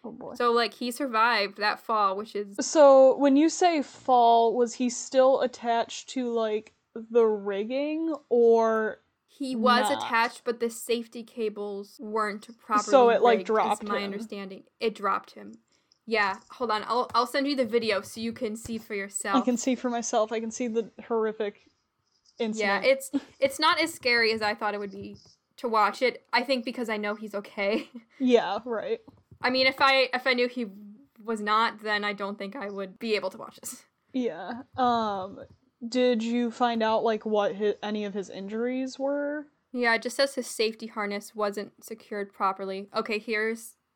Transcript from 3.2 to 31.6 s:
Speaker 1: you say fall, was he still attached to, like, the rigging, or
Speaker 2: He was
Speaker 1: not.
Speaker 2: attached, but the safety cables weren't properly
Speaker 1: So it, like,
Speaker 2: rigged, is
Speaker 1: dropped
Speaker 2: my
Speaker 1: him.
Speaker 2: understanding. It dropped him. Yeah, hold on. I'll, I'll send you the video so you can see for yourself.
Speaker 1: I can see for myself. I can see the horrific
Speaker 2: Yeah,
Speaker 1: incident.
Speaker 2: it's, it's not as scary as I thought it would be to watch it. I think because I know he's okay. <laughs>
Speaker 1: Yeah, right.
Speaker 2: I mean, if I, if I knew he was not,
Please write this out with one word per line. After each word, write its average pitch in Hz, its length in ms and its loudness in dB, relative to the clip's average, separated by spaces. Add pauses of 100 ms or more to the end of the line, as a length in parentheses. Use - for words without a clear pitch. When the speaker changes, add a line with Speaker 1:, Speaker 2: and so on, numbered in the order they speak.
Speaker 1:
you 311 100 6
say 330 340 2
fall, 233 760 4
was 240 180 0
he 247 160 -2
still 262 520 2
attached 233 680 -4
to, 247 200 -4
like, 220 440 -4 (200)
the 226 320 2
rigging, 233 880 -2 (160)
or 226 680 4 (400)
Speaker 2:
He 262 160 -4
was 240 340 4
Speaker 1:
not. 277 140 -2
Speaker 2:
attached, 240 400 0
but 233 160 -4
the 233 100 -2
safety 233 540 -6
cables 208 760 -8
weren't 214 500 -4 (100)
properly 208 320 -2
Speaker 1:
So 247 180 8
it, 226 120 4
like, 233 160 6
Speaker 2:
rigged, - 120 -6
is 220 60 0
Speaker 1:
dropped 214 300 0
Speaker 2:
my 208 140 -2
Speaker 1:
him. 202 40 -4
Speaker 2:
understanding. 202 600 -10 (180)
It 226 140 -2
dropped 196 380 -4
him. 208 200 -20 (520)
Yeah, 214 320 0 (140)
hold 233 200 -4
on. 214 140 0
I'll, 247 300 -2
I'll 240 120 4
send 277 200 -2
you 285 80 -2
the 262 100 2
video 220 360 0
so - 180 -12
you 226 140 -6
can 226 240 -6
see 226 200 -8
for 220 180 -12
yourself. 202 460 -2
Speaker 1:
I - 40 -4
can 247 120 2
see 254 180 -2
for 247 140 -4
myself. 233 440 -2
I 220 80 -2
can 226 100 -8
see 247 160 -6
the 220 240 -4 (160)
horrific 220 540 -4 (760)
Speaker 2:
Yeah, 233 100 -4
Speaker 1:
incident. 208 380 0
Speaker 2:
it's, 269 260 2 (280)
it's 277 200 0
not 311 220 4
as 330 120 -2
scary 233 400 2
as 226 80 -4
I 214 140 -2
thought 214 180 -4
it 208 60 -6
would 202 120 -10
be 202 240 -14 (420)
to - 120 -6
watch 208 320 2
it. 247 220 0 (100)
I 240 100 2
think 247 220 -2
because 247 240 -6
I 214 80 -4
know 208 180 -4
he's 220 200 -12
okay. 202 520 -4 (160)
<laughs> - 160 -20
Speaker 1:
Yeah, 220 460 4
right. 226 340 -6 (420)
Speaker 2:
I 247 100 0
mean, 262 160 2
if 262 120 0
I, 269 340 4
if 247 140 -4
I 262 60 4
knew 247 160 2
he 247 160 -6 (580)
was 220 160 -6
not, 214 420 0